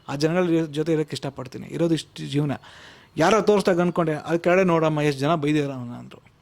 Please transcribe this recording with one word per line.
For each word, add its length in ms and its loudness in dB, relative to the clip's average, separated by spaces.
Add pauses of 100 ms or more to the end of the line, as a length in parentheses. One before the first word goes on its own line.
ಆ 80 -6
ಜನಗಳ 280 2
ಜೊ-, 220 2
ಜೊತೆ 260 -2
ಇರೋಕ್ಕೆ 220 -2
ಇಷ್ಟಪಡ್ತೀನಿ. 520 -10
ಇರೋದು 280 0
ಇಷ್ಟು 320 -8
ಜೀವನ. 260 -2 (640)
ಯಾರೋ 240 4
ತೋರಿಸ್ದಾಗ 400 2
ಅನ್ಕೊಂಡೆ, 320 0
"ಅದು 260 -2
ಕೆಳಗಡೆ 260 4
ನೋಡಮ್ಮ 360 2
ಎಷ್ಟು 200 0
ಜನ 140 2
ಬೈದಿದ್ದಾರೆ 400 -2
ಅವನ" 140 -10
ಅಂದ್ರು. 300 -16 (240)